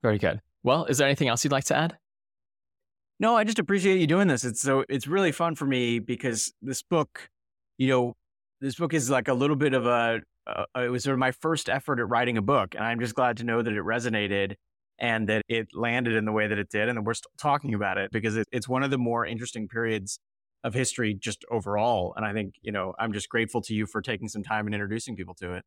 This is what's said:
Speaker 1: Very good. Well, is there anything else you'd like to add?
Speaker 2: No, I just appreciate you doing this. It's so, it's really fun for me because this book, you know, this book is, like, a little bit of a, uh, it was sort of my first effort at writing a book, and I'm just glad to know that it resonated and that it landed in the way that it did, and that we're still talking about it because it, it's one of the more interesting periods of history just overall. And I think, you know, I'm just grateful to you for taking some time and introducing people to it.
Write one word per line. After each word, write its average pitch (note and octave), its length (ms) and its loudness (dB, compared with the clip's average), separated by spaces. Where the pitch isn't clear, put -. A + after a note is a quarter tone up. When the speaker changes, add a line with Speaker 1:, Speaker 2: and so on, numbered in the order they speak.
Speaker 1:
Very G#2+ 160 2
good. G2 240 0
Well, C#3 220 4
is C3 120 0
there C#3 100 4
anything C#3 200 2
else A#2+ 160 2
you'd C#3+ 80 2
like C#3 140 0
to C3+ 100 2
add? D#3+ 220 0
Speaker 2:
No, A3+ 160 4
I G#3+ 80 6
just G#3+ 160 0
appreciate F#3+ 400 4
you D#3+ 80 4
doing F#3 200 6
this. C3 160 2
It's A#2+ 180 -2
so, C3+ 280 4
it's C3+ 180 -2
really F3+ 240 4
fun E3 240 0
for C#3+ 100 -4
me B2 340 2
because A2+ 640 -4
this - 220 -6
book, - 460 -2
you C3 100 2
know, B2 280 2
this C3+ 140 -4
book D#3+ 180 -2
is, C3 160 2
like, C3 180 2
a C#3 60 2
little C#3+ 220 2
bit C#3 180 2
of B2 120 2
a, A#2 360 2
uh, - 180 -4
it B2 120 0
was B2 140 -2
sort C#3 100 2
of B2+ 60 2
my C3 120 2
first D#3 380 -2
effort C3+ 300 -2
at A2+ 80 -2
writing A#2+ 300 2
a G#2+ 40 2
book, G2+ 340 2
and G2+ 80 -4
I'm A#2 160 -2
just A#2 160 -4
glad B2 220 2
to A#2 60 -8
know A#2 180 0
that A2+ 120 -2
it G#2 100 -2
resonated G#2 720 0
and A2 300 0
that G#2+ 220 2
it A2+ 240 -2
landed A#2 420 0
in G#2+ 100 0
the G#2+ 60 -2
way G#2+ 160 2
that G#2 100 0
it G2+ 120 -4
did, G#2+ 180 0
and A#2+ 100 -2
that A2 40 -4
we're G#2 120 -2
still - 240 -10
talking C#3+ 360 0
about G2+ 240 0
it G2 140 -4
because A2 260 -2
it, G#2+ 140 -2
it's B2 160 -6
one B2+ 160 0
of C#3 80 0
the C#3 60 0
more A#2 280 0
interesting A2+ 420 -8
periods A2 520 -4
of A2+ 100 -4
history A#2+ 400 0
just G2+ 380 -8
overall. G#2 640 0
And G#2+ 100 -4
I G2+ 80 -2
think, G#2 280 -4
you G#2+ 100 -8
know, F#2+ 260 -4
I'm A2+ 140 -2
just G2+ 180 -6
grateful A2+ 340 -2
to A#2 100 -6
you G#2+ 120 0
for G#2+ 160 -6
taking G#2+ 260 -6
some G#2 140 -8
time G#2+ 260 -4
and G#2 60 -4
introducing G#2 420 -6
people F2+ 200 -12
to F2+ 180 -8
it. F#2 140 -10